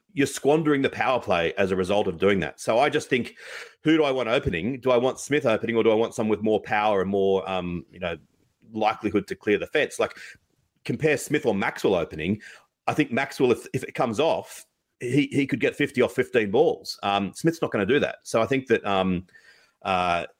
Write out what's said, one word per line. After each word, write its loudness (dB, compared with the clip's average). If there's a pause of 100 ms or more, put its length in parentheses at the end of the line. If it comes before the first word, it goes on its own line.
(120)
you're 0
squandering 2
the 2
power 0
play 0
as 2
a 0
result 2
of -4
doing 4
that. -6
So 0
I 4
just -4
think, -2 (480)
who 4
do 4
I 2
want -2
opening? 0
Do 0
I 4
want 0
Smith 0
opening, 0
or 4
do 4
I 6
want 0
someone 0
with -2
more 2
power 0
and -2
more, 2
um, -4
you -20
know, -6 (560)
likelihood -2
to -6
clear 0
the -8
fence? -2
Like, -2 (680)
compare 0
Smith -2
or 2
Maxwell 0
opening. -2 (460)
I -2
think 0
Maxwell, 0
if, -4
if -4
it -12
comes 0
off, -2 (360)
he, 0
he 0
could -2
get 0
fifty 0
off 2
fifteen 0
balls. 0
Um, 0
Smith's -2
not -2
gonna 0
do 2
that. -2
So 0
I 2
think -2
that, 2
um, 0 (560)
uh, 0 (140)